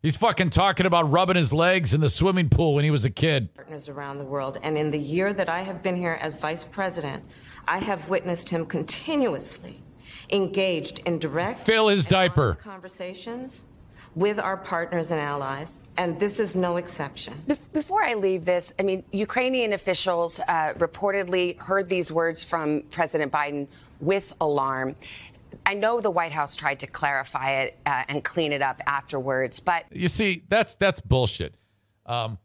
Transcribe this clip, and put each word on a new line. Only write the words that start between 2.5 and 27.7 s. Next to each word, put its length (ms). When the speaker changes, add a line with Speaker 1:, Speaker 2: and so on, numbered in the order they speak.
Speaker 1:
when 80
he 80
was 140
a 40
kid. 440
Speaker 2:
Partners 340
around 300
the 80
world. 360
And 160
in 140
the 80
year 320
that 160
I 140
have 200
been 140
here 240
as 220
vice 240
president, 600
I 80
have 320
witnessed 400
him 160
continuously 1120
engaged 760
in 140
direct 420
Speaker 1:
Fill 260
his 200
Speaker 2:
and 40
Speaker 1:
diaper. 360
Speaker 2:
honest 120
conversations 1040
with 260
our 180
partners 540
and 100
allies, 580
and 220
this 220
is 120
no 220
exception. 720
Speaker 3:
Be-, 80
before 320
I 120
leave 280
this, 340
I 60
mean, 300
Ukrainian 580
officials, 680
uh, 240
reportedly 840
heard 280
these 240
words 320
from 380
President 400
Biden 360
with 400
alarm. 560
I 100
know 260
the 100
White 200
House 240
tried 260
to 60
clarify 640
it, 240